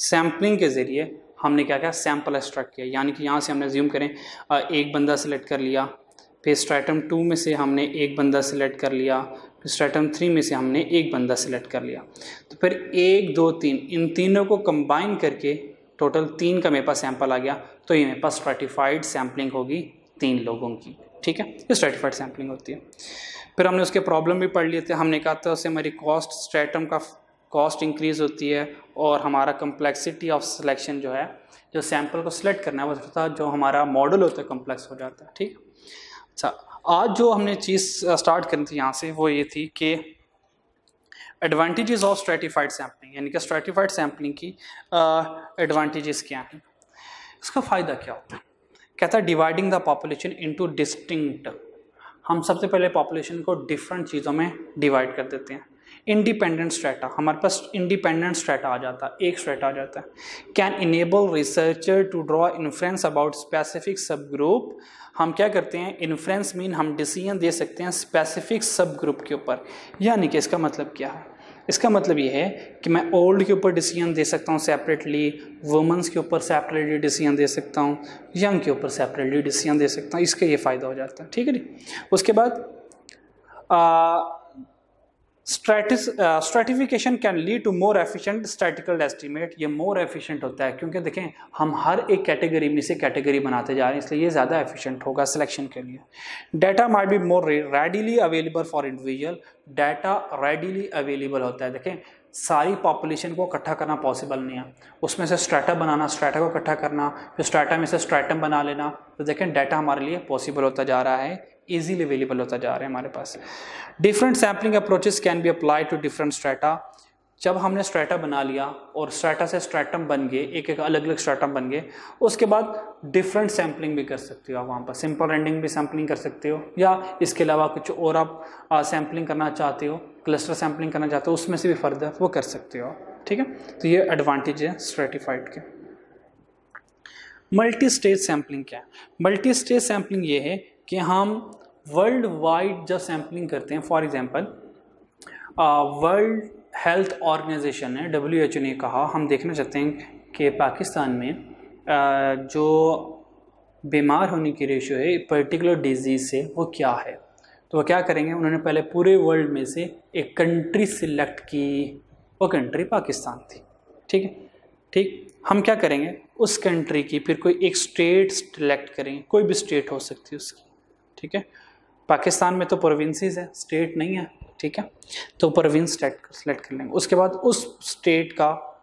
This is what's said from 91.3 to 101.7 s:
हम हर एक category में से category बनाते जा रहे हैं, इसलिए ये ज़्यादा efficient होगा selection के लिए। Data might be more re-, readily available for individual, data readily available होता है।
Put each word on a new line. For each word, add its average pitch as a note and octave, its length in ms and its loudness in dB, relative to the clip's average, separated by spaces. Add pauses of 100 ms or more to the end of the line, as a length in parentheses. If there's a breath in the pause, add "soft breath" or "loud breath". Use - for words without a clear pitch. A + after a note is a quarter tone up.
हम D#3 180 0
हर F3+ 340 2
एक F#3+ 140 4
category D#3+ 440 2
में D3 120 2
से C#3 140 -2
category C#3 460 0
बनाते B2+ 340 -2
जा C3 100 2
रहे C3+ 140 2
हैं, - 80 -8
इसलिए D#3 180 0
ये F3 60 4
ज़्यादा D#3 300 2
efficient C3 460 -8
होगा C#3 180 0
selection C#3 420 -2
के B2+ 160 -12
लिए। B2+ 160 -14 (600 loud breath)
Data F#3+ 260 6
might G#3 240 4
be G3+ 100 4
more F3 240 4
re-, D3 320 2
readily G#3 440 2
available D#3+ 460 2 (100)
for D3 100 0
individual, C3+ 500 -6 (460 soft breath)
data D3+ 400 0 (240)
readily E3+ 600 -2
available C#3 380 -4
होता B2 220 -4
है। B2+ 80 -4